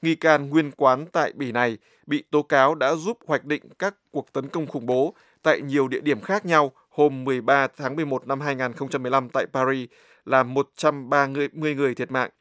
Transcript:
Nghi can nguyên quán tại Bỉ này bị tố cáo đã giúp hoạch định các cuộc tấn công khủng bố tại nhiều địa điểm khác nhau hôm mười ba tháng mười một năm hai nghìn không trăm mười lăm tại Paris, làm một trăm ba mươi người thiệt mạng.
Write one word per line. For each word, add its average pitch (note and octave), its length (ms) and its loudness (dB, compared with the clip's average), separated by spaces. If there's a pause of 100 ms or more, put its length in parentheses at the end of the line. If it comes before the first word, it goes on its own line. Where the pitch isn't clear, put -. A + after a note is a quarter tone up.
Nghi E3 120 2
can D3 360 2
nguyên D3 260 2
quán C3+ 360 4
tại D3+ 200 0
Bỉ B2+ 200 -6
này A#2+ 260 0 (280)
bị D3 240 -4
tố D3+ 120 2
cáo C#3+ 320 4
đã C#3+ 200 0
giúp E3+ 320 -6
hoạch C3+ 180 -2
định D3 180 -4 (160)
các G3+ 160 -4 (160)
cuộc - 220 -8
tấn C3+ 160 -6
công D#3+ 180 -6
khủng A#2 200 -8
bố B2+ 280 0 (280)
tại D3+ 180 2
nhiều C3+ 280 0
địa - 120 -4
điểm C#3+ 200 -2
khác G3+ 260 -2
nhau D3+ 260 4 (180)
hôm C#3 340 0
mười C3 160 -2
ba C3+ 260 2 (100)
tháng C#3 200 -6
mười D#3+ 80 -2
một C3+ 220 -4
năm C3+ 140 -4
hai C#3+ 140 -4
nghìn B2+ 180 -4
không C3+ 160 -8
trăm C3+ 140 -4
mười B2 80 -4
lăm C3 180 0
tại A2+ 240 -2
Paris, C3 360 -2 (360)
làm C3 300 2
một C3+ 220 0
trăm C#3+ 340 -2
ba C#3+ 180 2 (240)
mươi D3+ 220 -4
người C3+ 200 0
thiệt B2 160 -8
mạng. B2+ 200 -2 (100)